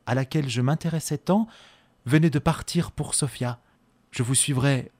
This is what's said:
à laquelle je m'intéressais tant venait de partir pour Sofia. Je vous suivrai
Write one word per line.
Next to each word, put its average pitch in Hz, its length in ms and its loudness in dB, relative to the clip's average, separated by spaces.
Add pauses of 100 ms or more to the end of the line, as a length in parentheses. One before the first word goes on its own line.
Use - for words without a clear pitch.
à 120 80 0
laquelle 135 340 -2
je 123 120 -2
m'intéressais 151 580 -2
tant 208 280 2 (600)
venait 156 240 6
de 147 80 0
partir - 520 -2
pour - 220 -8
Sofia. 123 460 -4 (500)
Je - 140 -4
vous 123 100 0
suivrai 131 680 0